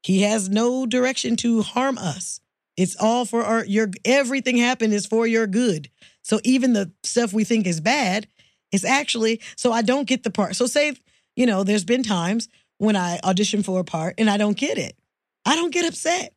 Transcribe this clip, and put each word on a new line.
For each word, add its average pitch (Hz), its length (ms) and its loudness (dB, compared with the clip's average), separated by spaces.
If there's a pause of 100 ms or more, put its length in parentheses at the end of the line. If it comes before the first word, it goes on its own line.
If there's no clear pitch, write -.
he 190 200 2
has 208 260 0
no 240 360 0
direction 247 520 0
to 233 240 2
harm 254 360 -2
us. - 420 -8 (380)
It's 185 220 -2
all 233 260 2
for 233 180 -2
our, 226 220 0
your, 202 260 0 (120)
everything 262 540 0
happened 240 360 2
is 202 120 -2
for 226 220 0
your 226 200 2
good. 190 420 0 (340)
So 220 200 0
even 254 300 4
the 196 180 0 (120)
stuff 233 280 0
we 214 120 0
think 220 240 0
is 165 120 -2
bad, 214 480 0 (440)
it's 196 120 0
actually, 226 560 0 (160)
so 247 160 0
I 226 120 2
don't 254 240 0
get 262 160 0
the 214 80 -2
part. 190 240 -2
So 247 100 0
say, 294 300 0 (400)
you 247 100 2
know, 196 180 2
there's 196 220 0
been 247 180 0
times 202 460 -2 (280)
when 208 200 2
I 175 260 -2
audition 202 400 0
for 185 160 -2
a 180 60 -2
part 165 320 -4
and 220 120 2
I 202 60 2
don't 208 220 0
get 294 200 -4
it. - 200 -8 (480)
I 285 100 2
don't 330 180 -2
get 349 120 0
upset. 339 520 -4